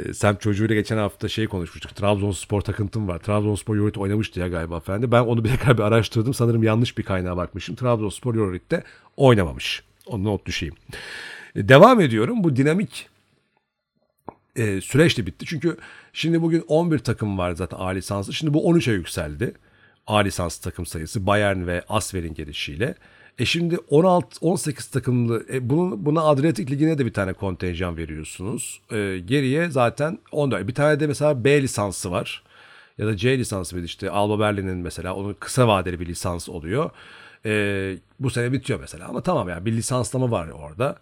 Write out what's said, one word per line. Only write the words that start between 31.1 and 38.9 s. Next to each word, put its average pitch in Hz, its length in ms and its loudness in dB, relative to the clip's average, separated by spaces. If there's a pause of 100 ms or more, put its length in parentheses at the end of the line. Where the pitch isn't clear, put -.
B 143 180 4
lisansı 101 480 -2
var. - 320 -6 (560)
Ya 104 80 -4
da 110 100 0
C 127 220 2
lisansı 92 380 -4
bir 90 60 -6
işte 85 280 -8
Alba 104 280 2
Berlin'in 98 380 -2
mesela 87 380 -8
onun 98 260 -6
kısa 127 280 2
vadeli 90 320 2
bir 87 60 -8
lisans 85 420 -6
oluyor. 95 420 -6 (560)
E, 101 500 -2 (240)
bu 131 100 -2
sene 120 220 -2
bitiyor 123 280 -4
mesela 80 280 -16